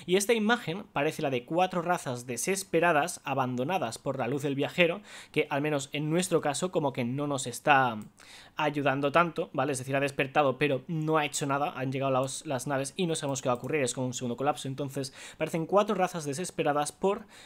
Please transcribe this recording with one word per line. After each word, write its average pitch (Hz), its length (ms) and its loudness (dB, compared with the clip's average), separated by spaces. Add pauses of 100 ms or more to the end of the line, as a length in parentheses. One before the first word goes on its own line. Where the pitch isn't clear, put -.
Y 175 100 2
esta 202 160 4
imagen 220 640 0
parece 165 280 0
la 143 100 0
de 123 120 0
cuatro 180 380 0
razas 143 460 -4
desesperadas, 165 1000 2
abandonadas 131 720 -2
por 139 200 -4
la 120 120 -2
luz 135 140 -2
del 143 120 -2
viajero, 165 460 2 (320)
que 151 160 0
al 143 120 0
menos 147 300 -2
en 151 180 -4
nuestro 170 300 2
caso 147 320 -2
como 151 220 0
que 131 100 -2
no 135 240 -2
nos 139 180 -4
está 127 520 4 (580)
ayudando 143 560 2
tanto, 165 400 2
¿vale? 139 220 0
Es 123 60 -4
decir, 131 180 -2
ha - 20 2
despertado 135 580 2
pero 139 300 0
no 156 300 2
ha 151 80 2
hecho 143 200 -4
nada, 143 300 0
han 131 160 -4
llegado 135 220 0
las, 131 320 0
las 143 220 -4
naves 139 280 -2
y 185 100 0
no 160 100 0
sabemos 139 260 -2
qué 135 80 0
va 123 40 4
a 117 40 -2
ocurrir, 143 260 -2
es 120 100 0
como 127 140 -2
un 123 60 -4
segundo 120 240 -4
colapso. 139 320 -2
Entonces 135 440 -6 (240)
parecen 160 280 -4
cuatro 202 280 2
razas 180 300 0
desesperadas 147 680 0
por, 202 360 0 (180)